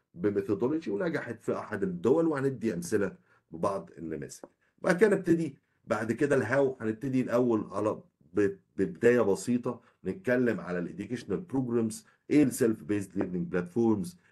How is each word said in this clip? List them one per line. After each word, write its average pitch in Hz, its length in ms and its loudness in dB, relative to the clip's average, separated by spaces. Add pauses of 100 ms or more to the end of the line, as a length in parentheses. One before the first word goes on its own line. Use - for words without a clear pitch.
(140)
بميثودولوجي، 113 760 -2
ونجحت 160 520 -4
في 117 160 -2
أحد 104 240 -6
الدول، 101 440 2
وهندي 131 480 -2
أمثلة 98 420 -2 (340)
ببعض 92 480 -4
النماذج. 78 400 -10 (440)
وبعد 175 140 2
كده 202 200 4
نبتدي 165 420 0 (260)
بعد 113 280 -2
كده 139 240 2
الهاو، 131 440 2
هنبتدي 127 400 -2
الأول 120 500 2
على 101 320 -2 (320)
ب-، 98 220 2 (200)
ببداية 113 440 4
بسيطة، 117 600 0 (240)
نتكلم 107 560 0
على 90 180 -4
الإديوكيشنال 95 600 -6
بروجرامز، 120 680 -2 (240)
إيه 147 120 6
السيلف 113 400 2
بيزد 101 360 -4
ليرنينج 90 300 -2
بلاتفورمز، 90 680 0 (120)